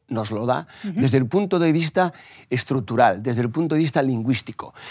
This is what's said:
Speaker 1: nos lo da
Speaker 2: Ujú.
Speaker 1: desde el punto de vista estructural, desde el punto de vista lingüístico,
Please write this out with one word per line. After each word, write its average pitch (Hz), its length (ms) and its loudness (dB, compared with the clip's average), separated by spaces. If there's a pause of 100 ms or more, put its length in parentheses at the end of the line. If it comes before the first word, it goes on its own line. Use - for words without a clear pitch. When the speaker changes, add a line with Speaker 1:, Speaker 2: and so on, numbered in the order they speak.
Speaker 1:
nos 110 240 -4
lo 107 120 -4
da 131 220 0 (160)
Speaker 2:
Ujú. 196 180 -4
Speaker 1:
desde 135 180 4
el 131 80 2
punto 190 340 0
de 165 100 4
vista 165 420 0 (380)
estructural, 117 720 0
desde 120 200 0
el 117 80 0
punto 156 260 0
de 160 60 4
vista 156 200 0
lingüístico, 120 720 -4 (160)